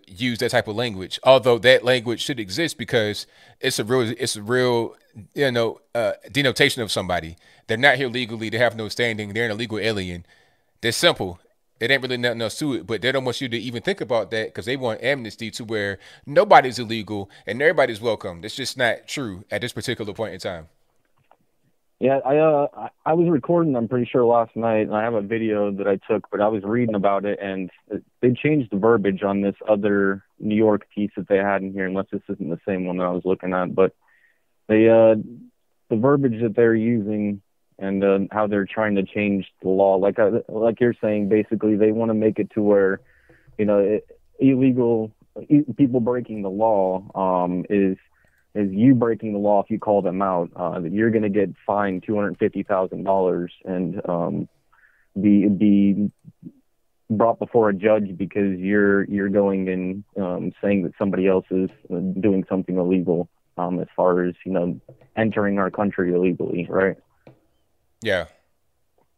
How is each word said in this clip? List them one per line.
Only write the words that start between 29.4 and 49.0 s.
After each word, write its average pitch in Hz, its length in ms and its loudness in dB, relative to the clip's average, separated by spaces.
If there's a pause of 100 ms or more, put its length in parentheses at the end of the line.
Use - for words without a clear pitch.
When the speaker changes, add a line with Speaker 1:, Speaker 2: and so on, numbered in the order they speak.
Speaker 2:
this 98 140 -2 (120)
other 101 560 0 (160)
New 107 160 -4
York 107 380 2
piece 104 220 -4
that 95 120 -8
they 98 100 2
had 98 240 0
in 95 120 -8
here, 98 120 -4
unless 95 260 -4
this 98 160 -8
isn't 95 220 -8
the 85 160 -6
same 92 200 -4
one 90 120 -4
that 90 80 -2
I 90 60 -2
was 90 140 -4
looking 92 280 -2
at, 110 220 -2
but 92 180 2 (760)
they, 110 200 4
uh, 113 280 8 (760)
the 123 60 0
verbiage 131 460 2
that 110 140 -2
they're 117 200 6
using 107 640 -2 (360)
and, 98 260 -2
uh, 98 160 4 (120)
how 107 160 0
they're 101 180 0
trying 107 300 -2
to 98 80 2
change 101 480 -2 (100)
the - 80 -2
law, 95 260 4
like, 98 220 2
uh, 107 320 2
like 110 300 0
you're 120 220 2
saying, 104 280 0
basically, 107 460 2
they 107 160 4
wanna 113 220 -2
make 110 260 0
it 101 120 -4
to 110 120 -2
where, 98 360 4 (580)
you 107 80 0
know, 104 140 4
it, 101 280 0 (320)
illegal, 123 720 2 (380)
e-, 147 160 6 (120)
people 127 220 2
breaking 120 420 -2
the 98 80 -4
law, 95 540 2 (100)
um, 90 560 0
is, 98 280 2 (560)
is 101 180 -2
you 117 220 6
breaking 113 400 0